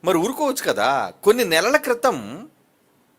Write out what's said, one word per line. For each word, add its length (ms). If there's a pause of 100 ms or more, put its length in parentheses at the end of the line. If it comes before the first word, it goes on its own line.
మరి 140
ఊరుకోవచ్చు 440
కదా. 480
కొన్ని 340
నెలల 320
క్రితం, 720 (720)